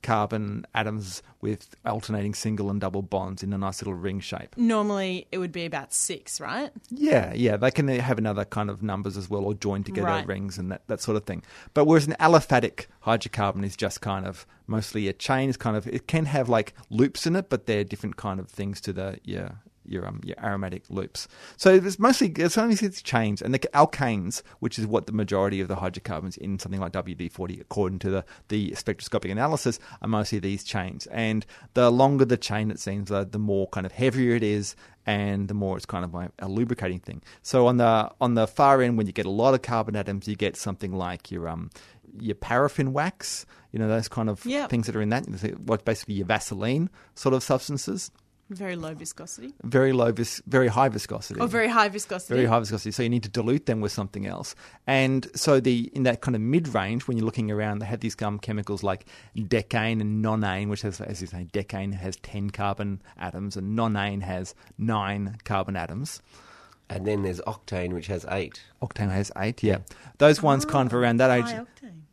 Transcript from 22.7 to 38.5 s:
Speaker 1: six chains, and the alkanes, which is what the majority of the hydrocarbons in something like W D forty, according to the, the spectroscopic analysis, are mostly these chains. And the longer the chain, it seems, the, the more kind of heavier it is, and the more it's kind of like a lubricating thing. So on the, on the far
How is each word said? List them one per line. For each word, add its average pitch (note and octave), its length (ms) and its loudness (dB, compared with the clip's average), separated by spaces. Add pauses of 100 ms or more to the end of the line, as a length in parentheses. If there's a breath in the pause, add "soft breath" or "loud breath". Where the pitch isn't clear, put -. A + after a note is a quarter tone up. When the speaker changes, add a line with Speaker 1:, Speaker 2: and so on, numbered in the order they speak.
Speaker 1:
six G3 280 -4
chains, A2 400 2
and B2+ 100 0
the C3 60 2
alkanes, A#2+ 840 2 (180 loud breath)
which B2 200 -4
is A2 80 -2
what G#2 180 2
the - 60 -8
majority G2+ 500 2
of F#2 60 -4
the F#2 80 -2
hydrocarbons F2+ 640 -6
in G2 200 -4
something F#2+ 240 -6
like F2+ 120 -4
W F2+ 200 -4
D F2 160 -6
forty, F#2 300 -8
according F#2+ 400 -2
to G2+ 100 -2
the, F#2+ 160 -2 (220 loud breath)
the G#2 260 -2
spectroscopic - 560 -4
analysis, B2+ 480 0 (240 loud breath)
are - 60 -6
mostly G#2+ 320 0
these G2 240 -4
chains. F#2 480 -6
And A2 340 0 (300 loud breath)
the B2 160 8
longer C3+ 340 6
the A#2+ 100 4
chain, G#2+ 360 -2
it - 80 -6
seems, G2 300 -4
the, G2+ 160 0
the G2+ 120 -8
more G2+ 300 2
kind F#2 180 -6
of F#2+ 60 -6
heavier B2 440 2
it A#2 60 2
is, G#2 340 0 (300 loud breath)
and G2+ 420 0
the G2+ 60 -4
more G2 240 0
it's - 80 -10
kind F2+ 180 -4
of F2 120 -8
like F2+ 240 -6
a G2 80 -8
lubricating G2 520 -2
thing. - 220 -12 (220 loud breath)
So B2 240 6
on B2 100 6
the, A2+ 420 4
on B2 140 2
the A2+ 140 4
far C#3 340 6